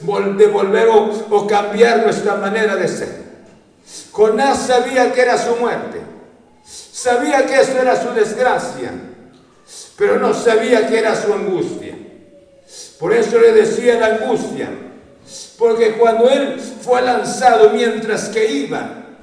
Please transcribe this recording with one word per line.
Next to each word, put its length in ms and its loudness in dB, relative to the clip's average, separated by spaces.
vol-, 320 -4
devolver 520 2
o, 240 4
o 180 0
cambiar 560 2
nuestra 320 0
manera 400 -2
de 120 -2
ser? 340 -8
Jonás 540 2
sabía 480 2
que 80 0
era 160 2
su 200 -2
muerte. 440 -6
Sabía 800 -2
que 140 0
eso 200 2
era 220 0
su 120 -4
desgracia, 760 -2
pero 200 0
no 160 0
sabía 540 2
que 120 0
era 160 0
su 180 -2
angustia. 640 -6
Por 140 -2
eso 260 0
le 120 8
decía 480 2
la 160 2
angustia, 540 -6
porque 360 2
cuando 360 4
él 300 -2
fue 200 0
lanzado, 680 4
mientras 600 -2
que 220 0
iba 520 -8